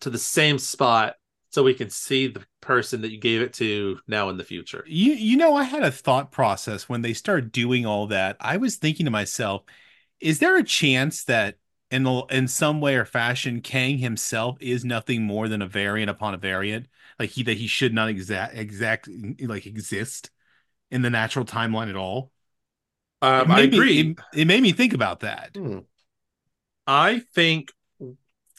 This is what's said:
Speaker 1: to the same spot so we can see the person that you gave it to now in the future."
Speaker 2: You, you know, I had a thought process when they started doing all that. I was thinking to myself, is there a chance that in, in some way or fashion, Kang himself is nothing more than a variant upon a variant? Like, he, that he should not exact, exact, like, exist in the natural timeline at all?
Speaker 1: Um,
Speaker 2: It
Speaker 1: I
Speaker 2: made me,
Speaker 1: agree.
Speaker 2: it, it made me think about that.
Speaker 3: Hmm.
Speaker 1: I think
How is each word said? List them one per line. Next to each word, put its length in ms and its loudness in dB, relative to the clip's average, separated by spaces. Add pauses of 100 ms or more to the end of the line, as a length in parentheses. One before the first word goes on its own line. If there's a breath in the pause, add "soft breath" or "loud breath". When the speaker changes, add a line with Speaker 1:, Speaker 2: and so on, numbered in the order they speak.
Speaker 1:
to 80 -8
the 100 -4
same 400 2
spot 560 2 (340)
so 140 2
we 100 6
can 160 -6
see 380 -2
the 180 -12 (160)
person 400 -2
that 100 -6
you 80 -14
gave 220 0
it 120 -4
to 440 -4 (100)
now 220 -2
in 80 -8
the 60 -10
future." 440 -14
Speaker 2:
You, 260 2
you 220 2
know, 200 6
I 80 2
had 200 -4
a 80 2
thought 400 -2
process 560 -2
when 140 -4
they 120 -2
started 380 -2
doing 360 0
all 200 0
that. 320 -2
I 180 -2
was 180 -2
thinking 300 -2
to 60 0
myself, 520 -4 (560 soft breath)
is 200 0
there 180 4
a 60 4
chance 600 0
that 320 0 (340)
in, 160 0 (240)
in 200 2
some 320 0
way 140 2
or 100 2
fashion, 560 -4
Kang 360 0
himself 600 -4
is 260 -4
nothing 380 -2
more 240 -2
than 140 -4
a 60 -6
variant 440 -2
upon 220 -6
a 40 -8
variant? 500 -4 (300 soft breath)
Like, 140 -4
he, 120 -6
that 140 -2
he 100 -8
should 260 0
not 160 0
exact, 460 -6
exact, 540 -6 (300)
like, 260 -8
exist 640 -10 (600)
in 100 -2
the 80 2
natural 360 -2
timeline 440 -4
at 60 -8
all? 360 -8 (920)
Speaker 1:
Um, 260 6
Speaker 2:
It 40 6
Speaker 1:
I 20 8
Speaker 2:
made 160 8
me, 60 6
Speaker 1:
agree. 240 6
Speaker 2:
it, 160 -2 (240)
it 40 4
made 160 6
me 120 6
think 200 2
about 280 -2
that. 340 -8
Speaker 3:
Hmm. 240 -8 (1080)
Speaker 1:
I 340 4 (140)
think 380 2 (880)